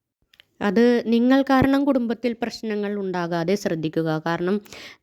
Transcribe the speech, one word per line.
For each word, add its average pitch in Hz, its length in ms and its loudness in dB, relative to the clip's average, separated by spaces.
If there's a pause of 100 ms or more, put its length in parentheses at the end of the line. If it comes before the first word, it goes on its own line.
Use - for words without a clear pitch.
(600)
അത് 208 220 2 (240)
നിങ്ങൾ 240 360 4
കാരണം 269 420 4
കുടുംബത്തിൽ 240 480 0
പ്രശ്നങ്ങൾ 214 640 -6
ഉണ്ടാകാതെ 175 560 -2
ശ്രദ്ധിക്കുക. 160 560 -2 (120)
കാരണം 175 340 -2 (460)